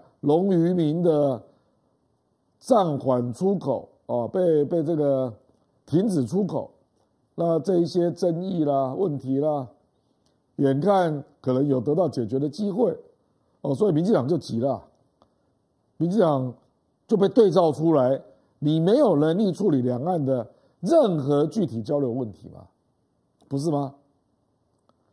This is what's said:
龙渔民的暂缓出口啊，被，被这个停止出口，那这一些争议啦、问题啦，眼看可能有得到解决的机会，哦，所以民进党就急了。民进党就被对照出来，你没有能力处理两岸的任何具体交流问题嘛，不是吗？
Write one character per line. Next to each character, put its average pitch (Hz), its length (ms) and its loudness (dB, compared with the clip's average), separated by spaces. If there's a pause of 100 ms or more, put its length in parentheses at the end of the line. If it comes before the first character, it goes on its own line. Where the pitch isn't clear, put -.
(200)
龙 170 320 2
渔 170 220 2
民 165 280 0
的 143 380 2 (1160)
暂 180 400 2
缓 123 340 -2
出 190 240 -2
口 131 320 -6 (180)
啊， 117 220 -4
被， 165 360 2
被 170 180 -2
这 160 140 -2
个 135 360 0 (560)
停 180 180 2
止 170 200 -2
出 190 180 -2
口， 147 260 -6 (640)
那 170 260 0
这 185 180 0
一 170 80 2
些 175 260 0
争 175 320 -2
议 185 180 -4
啦、 135 320 0
问 165 240 -2
题 135 220 -4
啦， 147 260 -2 (920)
眼 135 220 2
看 170 460 0 (160)
可 127 140 -2
能 135 120 0
有 135 140 0
得 143 140 -2
到 175 120 0
解 120 200 -4
决 123 120 -4
的 143 80 -2
机 202 240 -6
会， 202 240 0 (680)
哦， 143 120 -4
所 208 140 2
以 185 40 2
民 156 120 0
进 214 80 0
党 139 160 2
就 170 80 0
急 117 240 -6
了。 127 240 -4 (1120)
民 170 140 -2
进 214 100 2
党 135 320 2 (540)
就 226 100 2
被 196 140 4
对 202 200 6
照 160 220 4
出 160 220 0
来， 135 280 2 (360)
你 151 200 0
没 190 200 4
有 220 180 4
能 156 220 2
力 208 120 2
处 - 200 0
理 139 100 2
两 123 240 -2
岸 170 180 -2
的 131 240 -2 (340)
任 220 380 2
何 143 280 0
具 185 180 -2
体 113 180 -6
交 143 160 -4
流 135 120 -2
问 117 200 -6
题 90 200 -20
嘛， 87 160 -20 (800)
不 139 80 -6
是 151 140 -4
吗？ 143 240 -4 (1200)